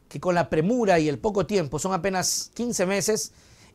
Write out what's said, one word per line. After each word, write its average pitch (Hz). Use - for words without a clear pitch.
que 147
con 180
la 170
premura 190
y 151
el 139
poco 196
tiempo, 160
son 190
apenas 185
quince 220
meses 196